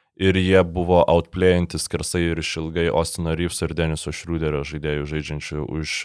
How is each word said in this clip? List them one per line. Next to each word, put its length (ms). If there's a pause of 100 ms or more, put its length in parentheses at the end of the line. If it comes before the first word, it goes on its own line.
(200)
Ir 160
jie 280
buvo 400
outplayinti 760
skersai 440
ir 160
išilgai 480
Austino 480
Reeveso 320
ir 80
Deniso 360
Schroederio 520
žaidėjų, 440
žaidžiančių 580
už 280 (120)